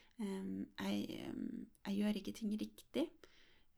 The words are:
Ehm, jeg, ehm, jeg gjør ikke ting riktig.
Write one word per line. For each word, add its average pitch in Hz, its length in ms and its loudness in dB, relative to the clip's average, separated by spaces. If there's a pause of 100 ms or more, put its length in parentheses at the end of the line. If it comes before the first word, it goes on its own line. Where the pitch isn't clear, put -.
(220)
Ehm, 190 460 0 (120)
jeg, 196 260 2 (140)
ehm, - 480 -4 (200)
jeg 196 100 2
gjør 208 240 4
ikke 208 160 -4
ting 214 220 2
riktig. 240 480 0 (720)